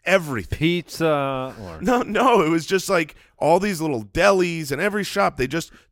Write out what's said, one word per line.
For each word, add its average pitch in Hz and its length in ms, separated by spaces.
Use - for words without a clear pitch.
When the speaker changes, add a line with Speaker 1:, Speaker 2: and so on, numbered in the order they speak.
Speaker 1:
everything. 156 520
Speaker 2:
Pizza 143 1040
or 104 200
Speaker 1:
No, 240 200
no, 214 400
it 156 80
was 165 180
just, 190 220
like, 170 260
all 160 220
these 190 220
little 139 220
delis 170 680
and 139 100
every 202 220
shop, 196 340
they 123 100
just 160 240